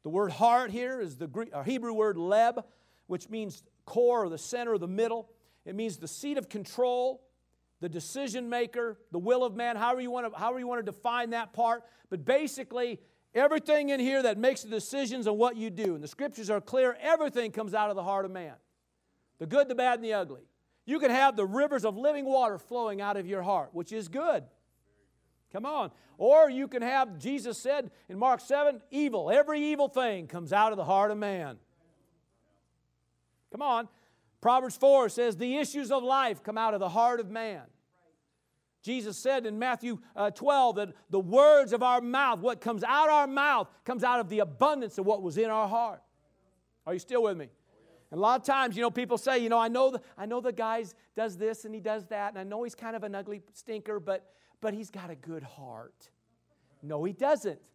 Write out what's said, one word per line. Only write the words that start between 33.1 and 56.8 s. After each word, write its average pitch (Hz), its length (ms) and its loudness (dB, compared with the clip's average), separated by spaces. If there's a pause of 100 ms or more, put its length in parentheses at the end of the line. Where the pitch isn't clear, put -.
Come 214 120 -10
on. 233 260 -2 (540)
Proverbs 247 340 4
four 269 320 8
says, 233 280 0
"The 247 200 -2
issues 277 340 -4
of 269 120 0
life 254 400 0
come 214 160 -6
out 220 160 0
of 196 60 -2
the 185 100 -2
heart 233 300 2
of 190 100 -10
man." 214 320 -8 (1200)
Jesus 214 360 -8
said 254 280 -2
in 214 120 -6
Matthew, 240 400 -4 (160)
uh, 202 160 0
twelve 254 460 4
that 202 160 -4 (160)
the 190 120 2
words 262 520 8
of 233 100 0
our 247 180 4
mouth, 247 400 0
what 226 200 -2
comes 220 240 -4
out 285 240 4
of 302 60 6
our 294 120 6
mouth, 269 420 2 (160)
comes 240 200 -2
out 247 160 4
of 202 80 -4
the 214 120 -2
abundance 226 580 2
of 196 80 -2
what 202 160 2
was 170 140 -4
in 220 140 2
our 214 180 0
heart. 226 340 -2 (840)
Are 160 60 -4
you 180 60 -4
still 240 240 0
with 202 140 0
me? 147 120 -12 (640)
And 156 80 -8
a - 20 -4
lot 233 200 4
of 254 60 -8
times, 262 300 2
you 233 60 -2
know, 240 80 2
people 240 280 -2
say, 262 200 0
you 233 100 0
know, 233 100 4
"I 226 100 4
know 254 220 4
the, 262 120 -6 (160)
I 202 80 -10
know 240 140 -4
the 247 120 -2
guy 226 320 -2 (320)
does 208 220 -4
this 220 260 -4
and 220 100 -10
he 220 60 -12
does 214 260 -6
that, 202 220 -4
and 208 100 -8
I 190 60 -8
know 208 180 -8
he's 233 120 -8
kind 226 200 -12
of 214 100 -8
an 202 100 -8
ugly 202 280 -10 (100)
stinker, 214 480 -10
but, 190 320 -6 (280)
but 214 140 -4
he's 214 160 -12
got 180 200 -14
a 160 60 -14
good 156 260 -12
heart." 123 680 -18 (720)